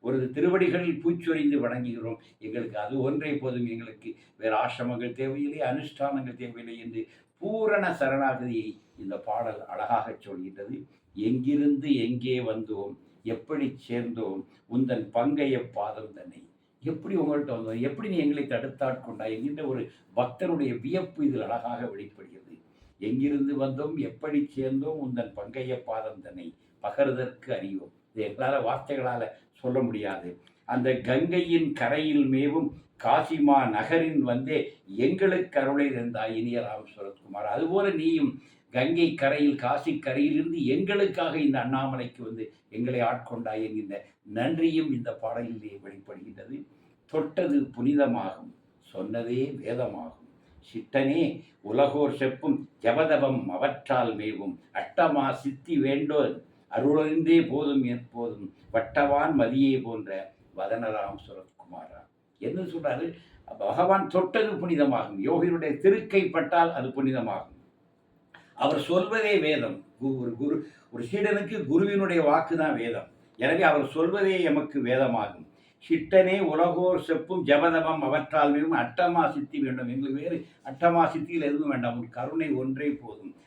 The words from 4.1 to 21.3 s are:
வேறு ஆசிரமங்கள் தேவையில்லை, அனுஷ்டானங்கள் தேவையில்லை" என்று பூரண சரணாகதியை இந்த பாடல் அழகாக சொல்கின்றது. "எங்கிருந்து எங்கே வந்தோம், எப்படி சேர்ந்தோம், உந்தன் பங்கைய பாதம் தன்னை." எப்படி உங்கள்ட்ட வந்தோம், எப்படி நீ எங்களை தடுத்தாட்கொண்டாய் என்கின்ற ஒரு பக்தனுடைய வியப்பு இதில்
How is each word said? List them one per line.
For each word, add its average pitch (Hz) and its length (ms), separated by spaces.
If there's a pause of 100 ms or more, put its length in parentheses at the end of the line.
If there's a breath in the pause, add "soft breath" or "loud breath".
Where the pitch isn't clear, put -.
வேறு 110 160
ஆசிரமங்கள் 120 580
தேவையில்லை, 143 480
அனுஷ்டானங்கள் 135 760
தேவையில்லை" 117 440
என்று 113 280 (320 soft breath)
பூரண 214 520
சரணாகதியை 127 880 (180)
இந்த 101 200
பாடல் 113 480
அழகாக 113 460
சொல்கின்றது. 98 720 (300 soft breath)
"எங்கிருந்து 139 800
எங்கே 123 440
வந்தோம், 107 580 (260 soft breath)
எப்படி 123 540
சேர்ந்தோம், 113 680 (280 soft breath)
உந்தன் 123 360
பங்கைய 135 640
பாதம் 107 420
தன்னை." - 320 (380)
எப்படி 165 320
உங்கள்ட்ட 147 320
வந்தோம், 113 320
எப்படி 143 280
நீ 185 80
எங்களை 143 280
தடுத்தாட்கொண்டாய் 120 880
என்கின்ற 143 340
ஒரு 127 240 (260 loud breath)
பக்தனுடைய 135 640
வியப்பு 165 460
இதில் 120 160